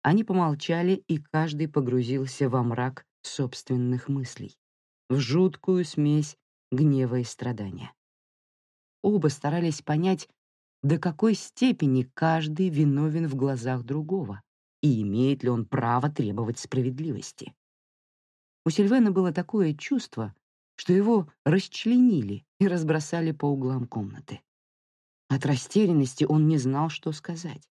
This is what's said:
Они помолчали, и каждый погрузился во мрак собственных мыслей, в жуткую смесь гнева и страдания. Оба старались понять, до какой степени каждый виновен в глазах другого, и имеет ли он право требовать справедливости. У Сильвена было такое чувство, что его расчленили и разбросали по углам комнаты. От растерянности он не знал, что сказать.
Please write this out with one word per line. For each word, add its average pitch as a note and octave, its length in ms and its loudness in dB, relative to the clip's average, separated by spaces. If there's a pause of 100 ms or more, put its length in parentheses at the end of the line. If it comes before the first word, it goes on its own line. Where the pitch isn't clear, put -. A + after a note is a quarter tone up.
Они F#3+ 220 4
помолчали, F3 840 0
и D#3+ 120 0
каждый D#3 480 -2
погрузился C3 800 -2
во B2+ 140 0
мрак B2 420 -4 (160)
собственных B2+ 880 -4
мыслей, C3 480 -6 (500)
в C3+ 120 0
жуткую F3 680 2
смесь D3+ 500 0 (360)
гнева C3 480 2
и A#2+ 40 -2
страдания. A2+ 720 -8 (1080)
Оба G3 240 2
старались D#3 560 -2
понять, F3 440 -2 (540)
до C#3 160 2
какой F#3 380 0
степени C3+ 800 0
каждый E3 540 0
виновен D3+ 580 2
в C3+ 80 -4
глазах B2+ 480 -2
другого, D3+ 580 -6 (400)
и B2+ 200 4
имеет B2 400 0
ли B2 80 0
он A#2 160 -2
право B2+ 460 0
требовать A2 480 -4
справедливости. C3 960 -6 (1120)
У E3 40 4
Сильвена G#3 400 4
было F3+ 220 2
такое E3+ 420 0
чувство, C3+ 600 -6 (400)
что - 180 0
его G3+ 340 4 (160)
расчленили F#3+ 1000 2 (140)
и G3 80 4
разбросали D#3+ 640 0
по D3+ 140 -4
углам C3 420 -2
комнаты. G#2 540 -10 (840)
От C3+ 200 0
растерянности D3 760 2
он D#3 240 4
не D#3+ 120 4
знал, C3+ 300 0
что - 240 -8
сказать. D#3+ 580 -12